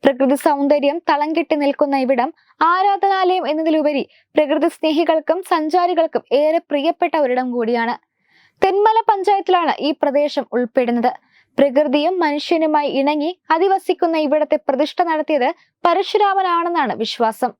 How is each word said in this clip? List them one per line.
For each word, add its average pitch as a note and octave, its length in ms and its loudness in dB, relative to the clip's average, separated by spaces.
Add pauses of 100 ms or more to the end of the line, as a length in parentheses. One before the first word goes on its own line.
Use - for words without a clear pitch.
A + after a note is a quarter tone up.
പ്രകൃതി C4+ 420 0
സൗന്ദര്യം C#4+ 520 0 (140)
തളം D4 260 0
കെട്ടി D#4+ 260 -2
നിൽക്കുന്ന C#4 420 0
ഇവിടം B3+ 260 0 (420)
ആരാധനാലയം F#4+ 800 0
എന്നതിലുപരി D#4 520 0 (300)
പ്രകൃതി D4+ 420 0
സ്നേഹികൾക്കും D#4+ 640 -2 (120)
സഞ്ചാരികൾക്കും E4 720 -2 (180)
ഏറെ D#4+ 180 0 (100)
പ്രിയപ്പെട്ട D#4 440 -2 (100)
ഒരിടം B3+ 320 -2
കൂടിയാണ്. A#3 400 -2 (680)
തെന്മല G#4 360 2 (120)
പഞ്ചായത്തിലാണ് F#4+ 600 0 (140)
ഈ - 20 0 (120)
പ്രദേശം C#4+ 440 0 (100)
ഉൾപ്പെടുന്നത്. A#3+ 560 0 (460)
പ്രകൃതിയും D4 560 2 (120)
മനുഷ്യനുമായി D4+ 640 0 (100)
ഇണങ്ങി D4 320 0 (240)
അധിവസിക്കുന്ന F4 640 0 (100)
ഇവിടത്തെ D4+ 300 0 (100)
പ്രതിഷ്ഠ C#4+ 320 -2 (100)
നടത്തിയത് D4+ 400 0 (360)
പരശുരാമനാണെന്നാണ് F4 1160 0
വിശ്വാസം. A3+ 580 -2